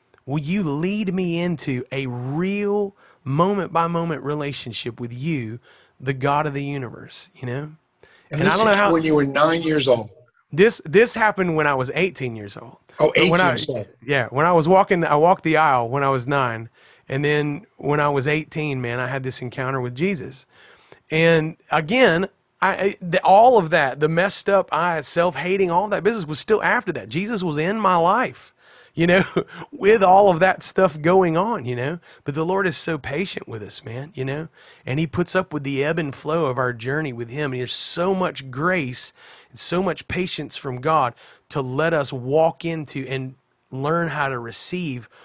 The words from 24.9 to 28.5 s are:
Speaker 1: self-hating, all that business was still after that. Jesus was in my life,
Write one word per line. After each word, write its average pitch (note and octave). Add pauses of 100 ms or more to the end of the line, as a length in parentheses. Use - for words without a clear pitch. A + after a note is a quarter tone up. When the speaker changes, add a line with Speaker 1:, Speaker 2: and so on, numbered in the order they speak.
Speaker 1:
self-hating, F3
all F#3
that F3+
business G#3
was D3+
still G#3
after F#3+
that. G#2+
Jesus F#3+
was D3+
in F#3+
my F#3
life, F3+ (400)